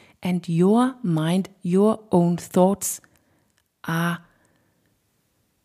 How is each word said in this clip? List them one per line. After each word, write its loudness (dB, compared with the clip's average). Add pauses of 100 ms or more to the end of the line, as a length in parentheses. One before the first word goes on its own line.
(220)
and -4
your 2
mind, -2 (100)
your 2 (100)
own 2
thoughts 0 (840)
are -4 (1500)